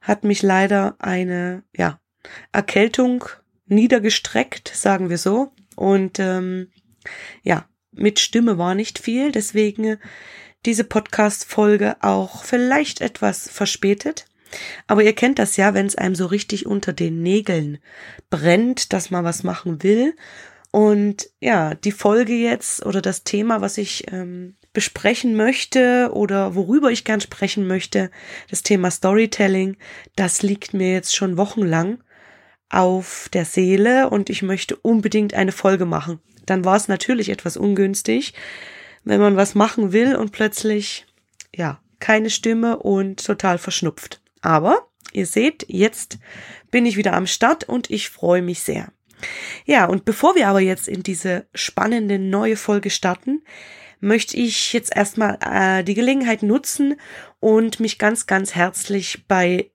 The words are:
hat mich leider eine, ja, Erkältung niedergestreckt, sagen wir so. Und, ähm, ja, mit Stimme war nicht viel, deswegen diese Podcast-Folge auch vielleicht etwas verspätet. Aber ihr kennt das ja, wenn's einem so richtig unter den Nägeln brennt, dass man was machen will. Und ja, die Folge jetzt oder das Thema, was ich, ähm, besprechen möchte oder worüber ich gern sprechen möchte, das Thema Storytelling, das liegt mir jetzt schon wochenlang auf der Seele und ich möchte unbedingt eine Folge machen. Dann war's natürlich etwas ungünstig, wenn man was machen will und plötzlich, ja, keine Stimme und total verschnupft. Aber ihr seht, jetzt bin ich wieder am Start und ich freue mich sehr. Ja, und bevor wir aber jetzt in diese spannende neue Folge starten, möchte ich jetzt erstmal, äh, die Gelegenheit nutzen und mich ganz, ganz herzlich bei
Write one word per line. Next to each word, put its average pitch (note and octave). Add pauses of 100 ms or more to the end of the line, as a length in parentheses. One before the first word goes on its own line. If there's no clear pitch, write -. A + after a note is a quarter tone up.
hat G#3
mich G3+
leider G3
eine, F3+ (100)
ja, - (500)
Erkältung A#3+ (420)
niedergestreckt, A3
sagen F#3+
wir E3+
so. A#3 (240)
Und, F#3+
ähm, F#3 (720)
ja, - (240)
mit G#3
Stimme A3+
war F3
nicht G#3+
viel, B3+
deswegen G#3+ (680)
diese A#3
Podcast-Folge G#3
auch F#3+
vielleicht B3+
etwas -
verspätet. G3+ (600)
Aber G#3+
ihr G#3+
kennt B3+
das G3+
ja, G3
wenn's G3
einem F#3
so F3+
richtig G3
unter G3+
den E3
Nägeln E3+ (520)
brennt, F3+
dass F#3+
man F3+
was E3+
machen E3+
will. A#3 (560)
Und G#3 (120)
ja, E3
die G3+
Folge A3
jetzt A#3
oder G3
das F#3+
Thema, G#3+
was G3
ich, -
ähm, F3+ (160)
besprechen A3
möchte B3
oder G3
worüber A#3
ich A#3
gern G#3+
sprechen G3
möchte, F#3 (380)
das -
Thema F3+
Storytelling, G3 (400)
das F#3+
liegt G3+
mir F#3
jetzt F#3
schon F#3
wochenlang F#3+ (680)
auf F#3
der F3
Seele G3+
und G3+
ich G3+
möchte F#3+
unbedingt G#3+
eine F#3+
Folge F#3+
machen. D#3+ (260)
Dann F#3+
war's G3
natürlich G#3
etwas F3
ungünstig, G3+ (720)
wenn G#3
man G3+
was G3
machen G#3
will B3
und G#3
plötzlich, G#3+ (500)
ja, D#3 (160)
keine A3
Stimme A3+
und G3
total F#3+
verschnupft. - (200)
Aber E3+ (240)
ihr F#3+
seht, B3+
jetzt - (520)
bin A#3+
ich A3
wieder G3+
am F3+
Start C4
und A#3+
ich G#3
freue F3
mich F3
sehr. - (720)
Ja, B3
und F#3
bevor D4
wir C4
aber G3
jetzt F#3+
in F#3
diese F3+
spannende G#3+
neue G3+
Folge G3+
starten, B3+ (580)
möchte G#3
ich -
jetzt A#3
erstmal, G3+
äh, F#3+
die G3
Gelegenheit A#3+
nutzen C#4 (420)
und A3
mich A3+
ganz, G#3+
ganz F#3+
herzlich F#3
bei F3+